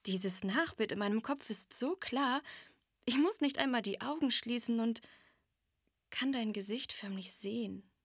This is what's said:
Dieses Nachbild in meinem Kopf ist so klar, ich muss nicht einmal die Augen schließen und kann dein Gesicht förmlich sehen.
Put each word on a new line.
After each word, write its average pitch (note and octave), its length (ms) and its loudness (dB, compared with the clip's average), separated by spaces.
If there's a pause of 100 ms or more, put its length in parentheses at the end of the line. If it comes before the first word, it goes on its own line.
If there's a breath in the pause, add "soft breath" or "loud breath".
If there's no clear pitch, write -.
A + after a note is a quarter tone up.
Dieses F#3 380 0
Nachbild A3+ 480 0
in G3 80 -2
meinem G#3 220 2
Kopf - 280 -4
ist - 240 -4
so D#4 220 0
klar, C4+ 460 0 (640 loud breath)
ich B3 120 2
muss E4+ 240 4
nicht C#4 160 2
einmal B3 240 4
die G3 200 -2
Augen C#4+ 300 0
schließen A#3 480 0
und A3+ 220 0 (1080 loud breath)
kann C4 200 0
dein A3+ 220 0
Gesicht G#3 400 -2
förmlich F#3+ 400 -4
sehen. G3 500 -2 (220)